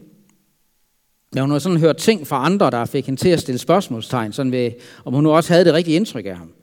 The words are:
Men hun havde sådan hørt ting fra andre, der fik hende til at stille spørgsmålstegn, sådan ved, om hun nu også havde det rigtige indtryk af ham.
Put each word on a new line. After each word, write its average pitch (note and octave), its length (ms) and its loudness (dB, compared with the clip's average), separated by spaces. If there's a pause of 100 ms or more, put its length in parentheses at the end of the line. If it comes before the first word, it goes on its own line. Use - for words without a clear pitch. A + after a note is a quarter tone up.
(1300)
Men C3 80 -2
hun C3+ 80 0
havde D3 100 0
sådan F3 180 0
hørt D3+ 200 2
ting F#3+ 300 0
fra C#3+ 180 -2
andre, F3 260 2
der A#2 140 -2
fik C3 200 -6
hende C3+ 160 -6
til F#3 80 2
at D#3+ 100 2
stille B2 200 -6
spørgsmålstegn, A#2+ 720 -2
sådan C3 180 -4
ved, B2 200 -2 (340)
om B2+ 80 -6
hun D3 100 2
nu D#3 80 4
også E3 220 2
havde F3 120 6
det D#3+ 80 6
rigtige E3 220 0
indtryk B2 300 -4
af F#2 120 -10
ham. E2 140 -20 (120)